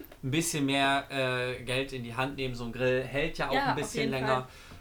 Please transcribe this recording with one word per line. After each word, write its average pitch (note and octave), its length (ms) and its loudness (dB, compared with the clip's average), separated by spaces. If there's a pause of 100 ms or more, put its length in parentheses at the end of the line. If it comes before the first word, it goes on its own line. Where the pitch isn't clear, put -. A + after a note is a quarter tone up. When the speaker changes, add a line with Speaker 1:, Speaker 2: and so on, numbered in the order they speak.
(220)
Speaker 1:
ein C3+ 100 -2
bisschen D#3 340 2
mehr, C#3 440 4
äh, B2+ 520 0
Geld C3 300 -2
in C3 100 -6
die A#2 140 -8
Hand C#3 200 -2
nehmen. B2+ 200 -2
So A#2+ 80 -6
ein A#2 80 -4
Grill B2+ 320 4
hält C#3+ 340 -2
ja C#3+ 120 0
auch - 40 2
Speaker 2:
Ja, C4+ 120 4
Speaker 1:
ein B3+ 40 2
Speaker 2:
auf - 60 2
Speaker 1:
bisschen C#3+ 240 -2
Speaker 2:
jeden C#3 120 0
Speaker 1:
länger. C3 360 0 (320)